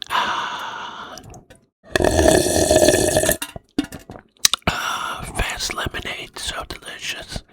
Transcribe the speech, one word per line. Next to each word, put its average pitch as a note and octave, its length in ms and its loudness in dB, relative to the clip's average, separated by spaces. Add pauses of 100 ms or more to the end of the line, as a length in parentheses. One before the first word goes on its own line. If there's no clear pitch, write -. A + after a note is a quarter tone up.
(100)
Ah. - 1040 -4 (3500)
Ah, - 680 -4
Fast - 380 -4
Lemonade, - 640 -8
so - 300 -6
delicious. - 760 -10 (100)